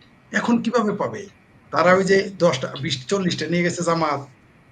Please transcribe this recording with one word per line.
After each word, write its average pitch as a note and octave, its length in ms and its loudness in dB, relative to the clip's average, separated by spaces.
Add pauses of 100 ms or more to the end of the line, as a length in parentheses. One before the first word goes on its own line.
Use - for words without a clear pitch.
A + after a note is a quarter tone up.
(320)
এখন A3+ 300 0
কিভাবে G#3+ 300 0
পাবে? G#2+ 340 -8 (440)
তারা F3+ 240 4
ওই F#3+ 100 4
যে G3 340 2
দশটা, D#3+ 340 2 (100)
বিশ, - 240 -6
চল্লিশটা F3+ 400 -2
নিয়ে F3 160 0
গেছে E3+ 220 -2
জামাত, D#3 420 0 (460)